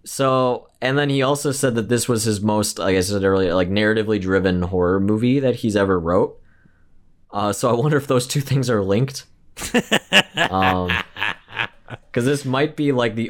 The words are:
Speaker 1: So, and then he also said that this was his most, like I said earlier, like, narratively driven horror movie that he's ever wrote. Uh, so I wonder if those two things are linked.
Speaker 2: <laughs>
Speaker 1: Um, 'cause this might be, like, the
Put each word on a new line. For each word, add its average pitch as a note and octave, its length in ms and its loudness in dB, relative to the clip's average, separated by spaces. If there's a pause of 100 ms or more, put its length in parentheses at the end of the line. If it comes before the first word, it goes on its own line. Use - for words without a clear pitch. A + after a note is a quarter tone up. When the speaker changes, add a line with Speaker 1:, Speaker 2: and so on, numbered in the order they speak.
Speaker 1:
So, C3 640 0 (120)
and C3 180 0
then C#3+ 120 0
he C#3 100 0
also C#3 320 0
said B2+ 220 0
that A2+ 160 -2
this A#2+ 180 0
was A2+ 160 0
his G#2+ 160 0
most, G#2+ 380 0
like F#2+ 180 0
I F#2 60 4
said G2+ 220 -2
earlier, F#2+ 300 2
like, F#2 140 0
narratively G#2+ 500 0
driven F#2 440 2
horror F2+ 360 2
movie G#2+ 400 2
that B2+ 180 0
he's G#2 200 0
ever F#2+ 240 2
wrote. F2+ 400 0 (920)
Uh, G#2 220 -2
so B2+ 160 -2
I A2+ 60 2
wonder C#3+ 240 2
if C3+ 80 -4
those B2+ 200 0
two C#3+ 140 -2
things C3 300 -2
are G#2 120 2
linked. G#2 440 -2 (300)
Speaker 2:
<laughs> - 180 -6 (760)
Speaker 1:
Um, F#2 400 0 (1200)
'cause A#2+ 120 0
this C#3 220 -2
might C#3+ 280 -2
be, D3 180 0
like, A#2+ 240 0
the A2+ 140 -4